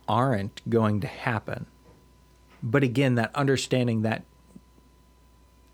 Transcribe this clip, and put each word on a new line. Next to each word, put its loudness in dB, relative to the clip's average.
aren't 0
going 4
to -4
happen, -6
but 2
again, 2
that 0
understanding 0
that -2